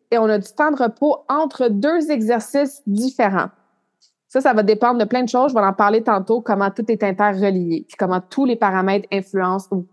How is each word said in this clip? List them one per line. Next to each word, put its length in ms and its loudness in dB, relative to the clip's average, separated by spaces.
et 80 2
on 120 2
a 80 2
du 160 -10
temps 180 0
de 100 -2
repos 460 0
entre 400 -2
deux 440 0
exercices 760 -2
différents. 600 0
Ça, 80 0
ça 120 4
va 100 2
dépendre 360 2
de 60 0
plein 160 -2
de 80 -2
choses. 220 2
Je 20 -4
vais 100 2
en 100 2
parler 280 2
tantôt, 400 0
comment 300 0
tout 200 -4
est 120 -2
interrelié, 840 0
puis 80 -20
comment 240 -2
tous 260 -4
les 100 0
paramètres 560 0
influencent 580 -2
ou 240 -4